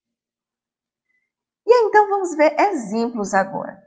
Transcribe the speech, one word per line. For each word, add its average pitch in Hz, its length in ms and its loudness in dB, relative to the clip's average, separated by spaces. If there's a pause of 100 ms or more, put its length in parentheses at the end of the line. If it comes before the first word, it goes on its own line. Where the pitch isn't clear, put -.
(1700)
E 427 60 4
aí, 480 140 6
então, 403 220 4
vamos 381 280 -4
ver 302 240 2
exemplos 233 760 -4
agora. 190 520 -4